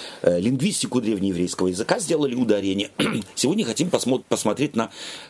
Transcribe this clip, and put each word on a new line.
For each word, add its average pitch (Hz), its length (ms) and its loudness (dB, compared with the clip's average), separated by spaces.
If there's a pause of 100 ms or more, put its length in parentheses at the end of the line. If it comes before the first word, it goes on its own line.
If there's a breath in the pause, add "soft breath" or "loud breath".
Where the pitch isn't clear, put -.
(220 loud breath)
э, 87 180 4
лингвистику 127 600 0
древнееврейского 92 680 0
языка 92 320 0
сделали 151 360 0
ударение. 104 640 0
<clears throat> - 380 -2
Сегодня 175 300 2
хотим 117 240 0
посмо-, 123 380 2
посмотреть 113 480 0
на, 113 160 0 (380 loud breath)